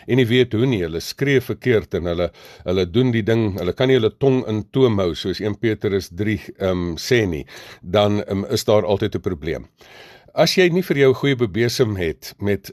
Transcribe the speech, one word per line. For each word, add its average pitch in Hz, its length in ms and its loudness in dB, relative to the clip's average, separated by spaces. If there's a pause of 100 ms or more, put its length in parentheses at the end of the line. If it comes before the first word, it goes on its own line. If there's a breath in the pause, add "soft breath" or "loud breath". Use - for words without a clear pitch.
en 117 100 2
nie 131 100 4
weet 120 260 2
hoe 110 140 0
nie, 113 160 0
hulle 82 180 -4
skree 139 400 -2
verkeerd 110 540 -2
en 85 100 -4
hulle, 87 260 -2 (340 loud breath)
hulle 92 260 0
doen 123 200 2
die 117 120 0
ding, 110 360 0
hulle 90 140 -2
kan 131 160 0
nie 131 60 6
hulle 110 240 2
tong 131 280 2
in 107 240 -4
toom 123 280 2
hou, 90 160 0
soos 92 260 -6
een 104 180 -4
Petrus 107 520 -2 (120)
drie, 104 180 0 (180)
ehm, 90 380 -2
sê 113 300 2
nie, 78 180 -6 (380 loud breath)
dan, 104 420 2
ehm, 98 200 -4
is 117 200 -2
daar 107 200 4
altyd 101 300 0
'n 92 60 -6
probleem. 78 480 -6 (640 loud breath)
As 156 240 2
jy 185 160 4
nie 180 100 0
vir 170 140 -2
jou 135 160 6
goeie 139 240 0
bebesem 117 600 0
het 85 340 -4 (100)
met, 101 320 -4